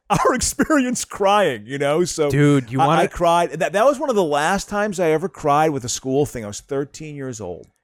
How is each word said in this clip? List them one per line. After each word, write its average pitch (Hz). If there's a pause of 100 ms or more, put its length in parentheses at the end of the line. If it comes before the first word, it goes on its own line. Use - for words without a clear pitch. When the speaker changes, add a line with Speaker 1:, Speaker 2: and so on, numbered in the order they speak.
Speaker 1:
our 208
experience 254
crying, 190
you 135
know? 143
So 151
Speaker 2:
Dude, 139
you 131
Speaker 1:
I, 156
Speaker 2:
wanna 160
Speaker 1:
I 190
cried. 170
That, 160
that 202
was 269
one 302
of 240
the 196
last 156
times 208
I 170
ever 156
cried 151
with 135
a 123
school 131
thing. 123
I -
was 101
thirteen 147
years 127
old. 87 (180)